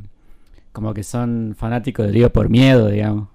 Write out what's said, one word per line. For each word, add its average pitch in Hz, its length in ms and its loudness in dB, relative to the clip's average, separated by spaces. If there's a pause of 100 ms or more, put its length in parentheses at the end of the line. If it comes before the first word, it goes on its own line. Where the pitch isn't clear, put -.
(720)
como 107 220 -8
que 104 80 -8
son 117 560 -6
fanáticos 113 480 -4
de 101 60 -2
Dio 117 200 4
por 107 160 2
miedo, 120 400 4
digamos, 104 460 -2